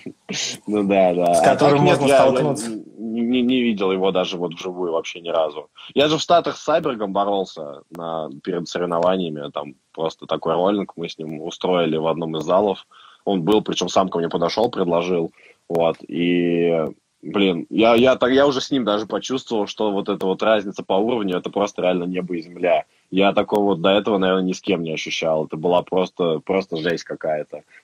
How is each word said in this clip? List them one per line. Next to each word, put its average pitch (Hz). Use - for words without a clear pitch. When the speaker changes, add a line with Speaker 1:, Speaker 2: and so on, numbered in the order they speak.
Speaker 1:
Ну 104
да, 95
да. 87
Speaker 2:
с -
Speaker 1:
А -
Speaker 2:
которым 143
Speaker 1:
так 143
нет, 135
Speaker 2:
можно 139
Speaker 1:
я, 135
я 131
Speaker 2:
столкнуться. 127
Speaker 1:
не, 110
не, 123
не 127
видел 101
его 95
даже 92
вот 85
вживую 90
вообще 80
ни 85
разу. 78
Я 139
же 156
в -
Штатах 165
с -
Сайбергом 135
боролся 92
на, 80
перед 87
соревнованиями, 85
там 73
просто -
такой 80
роллинг 95
мы 82
с -
ним 80
устроили 85
в 78
одном 80
из 78
залов. 95
Он 98
был, 104
причем -
сам 95
ко 87
мне 85
подошел, 87
предложил. 87
Вот, 82
и, 85
блин, 92
я, 113
я 127
так, 123
я 135
уже 131
с -
ним 131
даже 104
почувствовал, 107
что 107
вот 98
эта 98
вот 95
разница 101
по 98
уровню, 104
это -
просто 98
реально 90
небо 90
и 82
земля. 87
Я 95
такого 104
вот 80
до 98
этого, 101
наверное, 95
ни 92
с -
кем 90
не 80
ощущал. 78
Это 80
была 87
просто, 90
просто 92
жесть 80
какая-то. 76